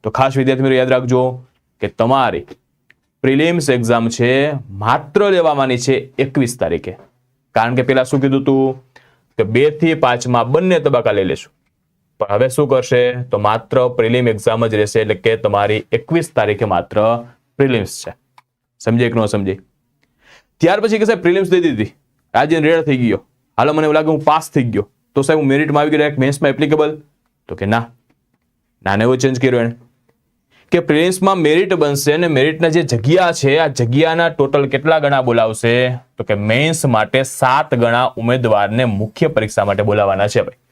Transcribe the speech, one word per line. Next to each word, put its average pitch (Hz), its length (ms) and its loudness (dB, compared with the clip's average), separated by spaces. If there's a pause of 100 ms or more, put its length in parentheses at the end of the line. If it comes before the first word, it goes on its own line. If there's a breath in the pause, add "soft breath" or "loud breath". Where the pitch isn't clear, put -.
તો 110 60 -4
ખાસ 135 280 0
વિદ્યાર્થી 131 260 0
મિત્રો 135 120 2
યાદ 127 140 2
રાખજો 127 320 2 (600)
કે 104 60 -6
તમારી 113 580 -2 (800)
પ્રિલિમ્સ 147 460 0
એક્ઝામ 117 400 0
છે 120 200 -2 (400)
માત્ર 123 640 -2
લેવાવાની 143 460 0
છે 131 180 0 (240)
એકવીસ 135 400 -2
તારીખે, 85 340 -4 (640)
કારણ 117 200 0
કે 127 80 0
પેલા 131 200 0
શું 135 180 -2
કીધું 139 220 0
તું 135 380 0 (560 soft breath)
કે 113 60 0
બે 110 260 2
થી 156 260 0
પાંચમાં 123 560 0
બંને 175 280 2
તબક્કા 123 320 0
લઈ 101 120 0
લેશું, 82 300 -6 (680)
પણ 101 140 -4
હવે 123 160 2
શું 143 200 -2
કરશે, 127 320 2 (220)
તો 113 140 -4
માત્ર 117 500 0
પ્રિલિમ 120 400 0
એક્ઝામ 113 400 0
જ 110 80 -2
રહેશે, 104 260 0
એટલે 104 140 -2
કે 113 220 0
તમારી 104 440 0 (100)
એકવીસ 156 420 -2
તારીખે 104 320 0
માત્ર 95 360 -2 (560 loud breath)
પ્રિલિમ્સ 120 420 0
છે. - 140 -14 (680)
સમજે 117 280 0
કે 117 100 0
ન 110 60 2
સમજે? 98 300 -2 (1040 soft breath)
ત્યાર 180 200 2
પછી 214 180 0
કે 214 60 2
"સાહેબ 208 160 0
પ્રિલિમ્સ 180 280 0
દઈ 180 120 2
દીધી, 113 300 -2 (420)
રાજ્ય 151 260 2
રેડ 160 260 2
થઈ 139 120 0
ગયો, 117 240 0 (360)
હાલો 139 160 0
મને 156 100 0
એવું 151 120 2
લાગે 156 120 2
હું 156 160 0
પાસ 156 280 0
થઈ 135 120 0
ગયો, 113 200 -2 (320)
તો 139 60 0
સાહેબ 156 180 2
હું 139 80 0
મેરિટમાં 147 340 2
આવી 151 100 0
ગયો, 151 80 2
ડાયરેક્ટ 147 200 0
મેન્સમાં 139 320 0
એપ્લિકેબલ?" 151 400 0 (580)
તો - 60 -10
કે 98 100 -6
"ના, 117 200 0 (1000)
નાનો 98 180 2
એવો 127 120 2
ચેન્જ 131 240 -2
કર્યો 123 200 2
એણે 117 140 -2 (1000 soft breath)
કે - 80 2
પ્રિલિમ્સમાં 185 580 0
મેરિટ 170 360 2
બનશે 147 400 0
અને 170 140 0
મેરિટના 156 420 0
જે 160 140 0
જગ્યા 143 480 0
છે, 139 260 0
આ 156 100 2
જગ્યાના 156 600 0
ટોટલ 139 380 0
કેટલા 151 320 0
ગણા 139 220 0
બોલાવશે, 117 520 0 (440)
તો 107 60 -8
કે 107 120 -2
મેન્સ 127 500 0
માટે 120 380 0
સાત 135 520 0
ગણા 117 280 2 (140)
ઉમેદવારને 113 680 0
મુખ્ય 107 420 -2
પરીક્ષા 107 380 -2
માટે 101 180 0
બોલાવવાના 101 440 0
છે 101 140 0
ભાઈ." - 180 -8 (120)